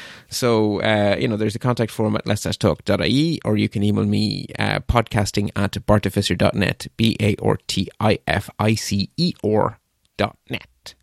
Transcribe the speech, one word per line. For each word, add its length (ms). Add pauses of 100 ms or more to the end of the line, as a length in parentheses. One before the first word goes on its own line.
(300)
So, 520
uh, 380
you 80
know, 80
there's 200
a 40
contact 320
form 240
at 100
lets 180
dash 140
talk 280
dot 160
I 60
E, 360
or 140
you 100
can 160
email 220
me, 400 (140)
uh, 200
podcasting 760
at 300
bartificer 500
dot 180
net, 420
B 240
A 220
R 160 (100)
T 220 (100)
I 280
F 220 (100)
I 160
C 420
E 160 (100)
R 360 (360)
dot 220 (120)
net. 540